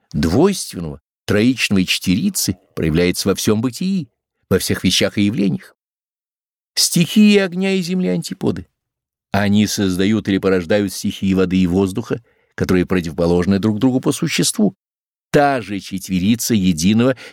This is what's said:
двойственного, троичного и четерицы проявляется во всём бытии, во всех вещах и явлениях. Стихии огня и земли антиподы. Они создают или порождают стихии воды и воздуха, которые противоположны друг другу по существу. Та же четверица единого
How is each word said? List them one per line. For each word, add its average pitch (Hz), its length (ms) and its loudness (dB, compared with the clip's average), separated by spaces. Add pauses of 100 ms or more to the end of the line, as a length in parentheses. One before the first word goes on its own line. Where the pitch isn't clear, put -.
(120)
двойственного, 90 880 0 (260)
троичного 107 540 2
и 90 60 0
четерицы - 720 -2 (180)
проявляется 87 540 0
во 95 60 2
всём 107 260 0
бытии, 170 480 -4 (400)
во - 100 2
всех - 240 -4
вещах 98 360 0
и 104 40 2
явлениях. 131 540 -2 (1000)
Стихии 208 600 4
огня 190 380 0
и 190 80 0
земли 180 260 -2
антиподы. 135 580 -4 (680)
Они 101 340 2
создают 95 600 0
или 98 100 2
порождают 95 540 0
стихии 95 420 -2
воды 92 240 2
и 92 80 4
воздуха, 98 560 -2 (320)
которые 90 320 0
противоположны 87 720 0
друг 104 200 0
другу 127 220 0
по 143 120 -2
существу. 180 600 -2 (560)
Та 143 300 2
же 95 180 -8
четверица 95 760 -2
единого 98 640 2 (160)